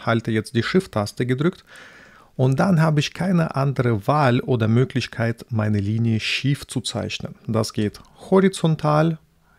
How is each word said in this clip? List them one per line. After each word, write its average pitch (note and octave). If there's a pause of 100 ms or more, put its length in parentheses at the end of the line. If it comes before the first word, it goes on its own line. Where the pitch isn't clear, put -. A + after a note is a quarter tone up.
halte A#2
jetzt A2
die A#2
Shift-Taste B2
gedrückt C3+ (720)
und C3+
dann F3
habe D#3
ich -
keine E3+
andere B2+
Wahl C#3
oder A2+
Möglichkeit, A#2
meine G#2+
Linie A2+
schief -
zu -
zeichnen. - (120)
Das A2
geht G#2 (300)
horizontal D#3+ (400)